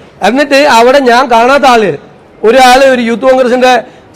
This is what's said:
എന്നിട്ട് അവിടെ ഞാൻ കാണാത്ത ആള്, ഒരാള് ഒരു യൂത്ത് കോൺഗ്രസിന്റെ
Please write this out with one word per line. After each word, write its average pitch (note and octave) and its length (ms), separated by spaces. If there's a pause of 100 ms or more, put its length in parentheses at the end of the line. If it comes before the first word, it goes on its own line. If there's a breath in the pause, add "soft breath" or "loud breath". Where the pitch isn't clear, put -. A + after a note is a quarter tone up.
(280 loud breath)
എന്നിട്ട് C#4 300 (200)
അവിടെ B3+ 220 (100)
ഞാൻ A#3+ 120 (120)
കാണാത്ത B3+ 400
ആള്, G#3+ 160 (580)
ഒരാള് B3+ 360 (100)
ഒരു B3 140
യൂത്ത് A3+ 200
കോൺഗ്രസിന്റെ B3+ 440 (440 loud breath)